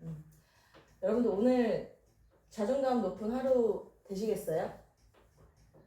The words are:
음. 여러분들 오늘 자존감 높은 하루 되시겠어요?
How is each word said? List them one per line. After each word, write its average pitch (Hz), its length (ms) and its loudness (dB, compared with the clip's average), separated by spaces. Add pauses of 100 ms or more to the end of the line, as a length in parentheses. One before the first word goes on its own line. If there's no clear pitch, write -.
음. 156 220 -12 (800)
여러분들 226 280 2
오늘 220 680 2 (520)
자존감 254 500 0
높은 202 300 -4
하루 247 600 2 (140)
되시겠어요? 196 680 -4 (1160)